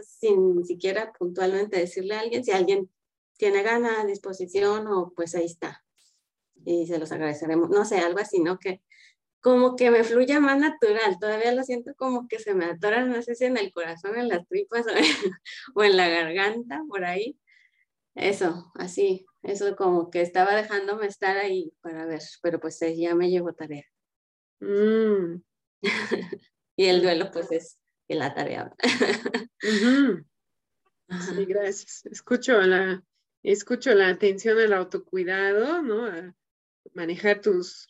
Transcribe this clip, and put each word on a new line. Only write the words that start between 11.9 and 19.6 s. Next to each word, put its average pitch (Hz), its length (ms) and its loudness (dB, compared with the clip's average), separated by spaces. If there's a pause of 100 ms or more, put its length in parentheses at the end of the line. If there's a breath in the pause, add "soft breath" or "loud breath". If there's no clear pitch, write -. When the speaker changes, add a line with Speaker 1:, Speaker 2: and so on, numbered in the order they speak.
Speaker 1:
como 247 320 -4
que 220 100 -6
se 208 160 -4
me 170 100 0
atoran, 208 460 0
no 233 120 -2
sé 240 120 -6
si 254 100 -2
en 254 120 0
el 202 160 -4
corazón, 170 440 -6
en 240 120 -2
las 175 180 -4
tripas, 208 400 -4
<laughs> 220 540 0 (340 loud breath)
o 208 80 4
en 196 140 6
la 180 120 4
garganta, 202 800 -2
por 190 160 -6
ahí. 202 320 -6 (800 soft breath)
Eso, 180 600 -2
así, 190 500 -2 (180)
eso 202 320 -4